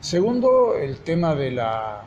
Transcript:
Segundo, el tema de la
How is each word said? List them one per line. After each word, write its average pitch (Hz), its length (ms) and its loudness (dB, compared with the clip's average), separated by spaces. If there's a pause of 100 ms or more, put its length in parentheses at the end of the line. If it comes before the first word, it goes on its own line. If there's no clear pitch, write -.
Segundo, 240 720 2
el 135 240 -4
tema 165 360 0
de 139 180 -2
la 110 540 -4